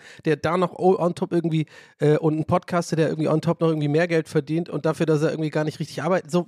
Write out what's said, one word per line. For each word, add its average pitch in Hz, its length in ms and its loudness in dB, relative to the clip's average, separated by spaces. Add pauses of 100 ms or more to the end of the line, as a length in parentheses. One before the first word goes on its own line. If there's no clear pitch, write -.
(240)
der 156 120 2
da 160 200 -2
noch 180 220 0
o-, 185 200 4
on 175 160 0
top - 180 -6
irgendwie, 160 340 0 (320)
äh, 147 180 4
und 156 220 0
ein 156 60 0
Podcaster, 175 500 -2
der 156 140 2
irgendwie 156 200 -2
on 160 120 2
top 165 200 -2
noch 165 80 2
irgendwie 156 200 0
mehr 160 180 2
Geld 165 220 0
verdient 156 400 -2
und 151 180 -4
dafür, 160 180 0
dass 151 180 2
er 156 80 2
irgendwie 156 200 -4
gar 151 140 0
nicht 151 160 -6
richtig - 220 -10
arbeitet, 170 280 0
so, 175 180 0